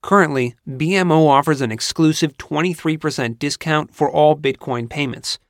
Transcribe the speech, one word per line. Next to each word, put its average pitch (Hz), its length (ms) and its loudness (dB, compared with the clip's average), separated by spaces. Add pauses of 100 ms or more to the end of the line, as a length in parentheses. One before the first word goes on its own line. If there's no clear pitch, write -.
Currently, 143 540 0 (220)
B 160 180 0
M 180 160 2
O 160 160 6
offers 139 340 2
an 117 100 -2
exclusive 156 640 0
twenty-three 160 640 -4
percent 127 400 -4
discount 151 560 -4
for 147 160 0
all 151 260 4
Bitcoin 131 540 -6
payments - 480 -8 (120)